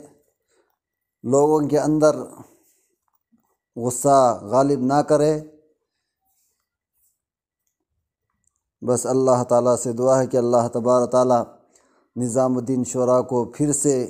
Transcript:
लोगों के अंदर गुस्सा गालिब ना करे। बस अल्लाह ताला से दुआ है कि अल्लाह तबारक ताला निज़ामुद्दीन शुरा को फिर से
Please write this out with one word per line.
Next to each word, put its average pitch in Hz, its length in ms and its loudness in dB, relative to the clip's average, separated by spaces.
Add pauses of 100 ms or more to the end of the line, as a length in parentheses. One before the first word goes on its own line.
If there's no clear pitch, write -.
(1200)
लोगों 147 440 2
के 147 100 0
अंदर 151 380 2 (1600)
गुस्सा 127 420 0 (340)
गालिब 135 320 0
ना 143 200 0
करे। 151 280 2 (3500)
बस 117 240 -2
अल्लाह 127 380 2
ताला 120 320 2
से 120 160 -6
दुआ 131 260 2
है 127 80 0
कि 131 100 -4
अल्लाह 120 340 0
तबारक 123 380 0
ताला 127 320 2 (760)
निज़ामुद्दीन 127 680 -2
शुरा 127 380 0
को 120 220 -4 (100)
फिर 147 200 -2
से 143 200 0 (160)